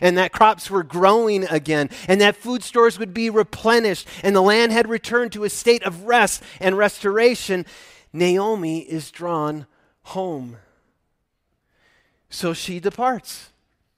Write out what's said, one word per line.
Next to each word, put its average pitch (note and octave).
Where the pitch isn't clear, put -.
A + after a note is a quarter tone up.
and F3+
that F#3
crops G#3+
were G3
growing G3
again, D3+
and F#3+
that G3+
food A#3+
stores A#3
would G3
be A3+
replenished, A3
and G3
the F#3
land A3
had A3+
returned A#3
to G#3
a G#3
state A#3
of F3+
rest A3+
and F#3
restoration, G3+
Naomi F3+
is D#3+
drawn D3+
home. C#3+
So E3+
she F3
departs A3